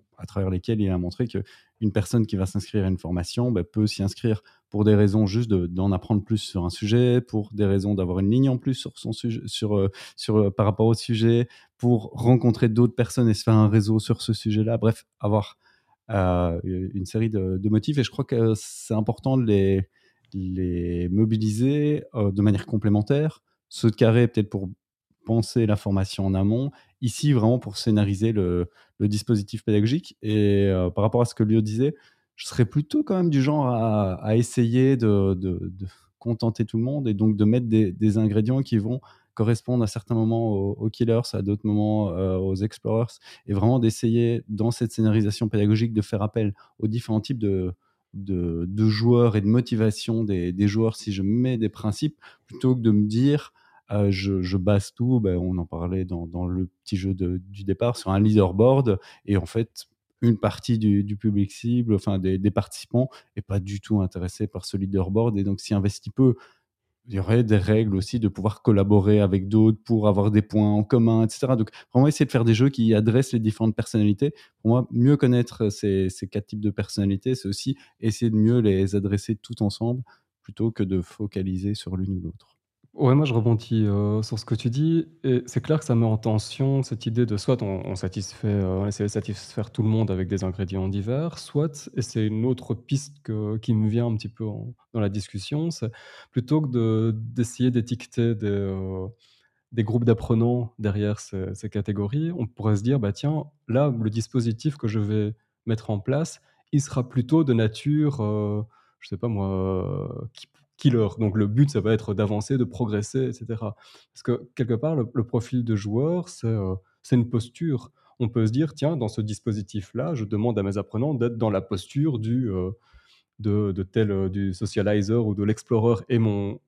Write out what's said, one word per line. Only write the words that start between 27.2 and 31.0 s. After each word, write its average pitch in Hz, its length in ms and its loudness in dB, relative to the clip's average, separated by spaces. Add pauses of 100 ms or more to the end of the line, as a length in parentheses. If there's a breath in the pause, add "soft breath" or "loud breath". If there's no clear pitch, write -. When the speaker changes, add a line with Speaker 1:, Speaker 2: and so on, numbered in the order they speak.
Speaker 1:
vraiment 117 260 4
pour 101 180 -10
scénariser 104 540 2
le, 90 380 0 (280 soft breath)
le 104 100 0
dispositif 104 560 -2
pédagogique. 113 600 0
Et, 101 440 2
euh, 92 220 2
par 101 140 -2